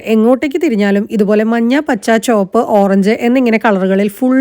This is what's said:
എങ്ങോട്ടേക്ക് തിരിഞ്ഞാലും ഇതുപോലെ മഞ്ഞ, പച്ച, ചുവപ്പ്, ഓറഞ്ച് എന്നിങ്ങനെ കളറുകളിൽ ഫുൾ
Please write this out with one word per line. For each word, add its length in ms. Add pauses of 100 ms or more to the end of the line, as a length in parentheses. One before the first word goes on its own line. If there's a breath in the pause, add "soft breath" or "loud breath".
(140)
എങ്ങോട്ടേക്ക് 500
തിരിഞ്ഞാലും 400 (120)
ഇതുപോലെ 360
മഞ്ഞ, 360
പച്ച, 220 (160)
ചുവപ്പ്, 360 (180)
ഓറഞ്ച് 340 (140)
എന്നിങ്ങനെ 360
കളറുകളിൽ 540
ഫുൾ 220